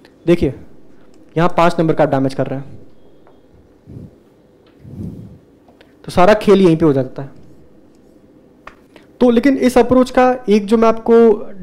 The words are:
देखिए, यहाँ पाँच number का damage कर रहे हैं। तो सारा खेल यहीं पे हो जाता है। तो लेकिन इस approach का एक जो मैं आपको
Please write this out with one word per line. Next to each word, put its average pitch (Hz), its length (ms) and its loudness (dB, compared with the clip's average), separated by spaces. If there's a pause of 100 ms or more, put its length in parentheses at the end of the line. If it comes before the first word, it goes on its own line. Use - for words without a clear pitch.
(280)
देखिए, 170 260 0 (840)
यहाँ 170 200 0
पाँच 175 220 2
number 160 140 0
का 151 120 0
damage 135 280 -2
कर 135 140 -6
रहे 135 120 -10
हैं। - 200 -18 (3250)
तो 156 60 -14
सारा 185 220 2
खेल 202 280 2
यहीं 165 160 4
पे 165 80 0
हो 147 80 2
जाता 131 300 -6
है। 135 60 -18 (1900)
तो 247 100 2
लेकिन 240 280 2
इस 247 200 0
approach 247 340 2
का 254 240 2 (140)
एक 202 160 2
जो 220 120 0
मैं 226 100 2
आपको 226 580 2 (180)